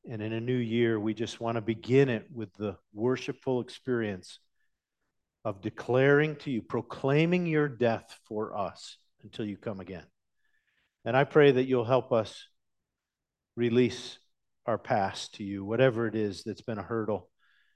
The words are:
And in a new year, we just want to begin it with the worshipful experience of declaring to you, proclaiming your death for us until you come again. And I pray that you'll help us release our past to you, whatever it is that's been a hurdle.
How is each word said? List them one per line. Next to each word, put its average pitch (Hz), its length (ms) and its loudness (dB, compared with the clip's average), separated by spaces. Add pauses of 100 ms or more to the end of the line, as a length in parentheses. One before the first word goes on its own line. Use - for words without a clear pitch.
And 110 120 -8
in 110 100 -4
a 113 80 -4
new 123 160 -2
year, 113 420 2
we 107 160 -2
just - 280 -8
want 117 140 -2
to 117 60 -2
begin 117 460 2
it 110 260 -4
with 110 200 -10
the 101 240 -6 (160)
worshipful 123 680 -2
experience 110 800 -6 (1040)
of 101 160 -8
declaring 139 800 2
to - 120 -10
you, 139 120 -2
proclaiming 160 840 0
your 151 220 2
death 117 580 -2
for 107 320 -6
us - 400 -8 (240)
until - 220 -10
you 101 140 -6
come 98 240 -10
again. 87 240 -12 (1000)
And 120 140 2
I 143 80 6
pray 143 260 8
that 131 140 4
you'll 127 180 2
help 123 300 2
us 110 280 0 (1160)
release 120 600 2 (480)
our 110 120 0
past - 580 -2
to 110 80 -10
you, 98 220 -6
whatever 113 420 2
it 107 80 -4
is 104 300 -4
that's 107 160 -10
been 113 160 -6
a 101 60 -8
hurdle. 107 460 -4 (460)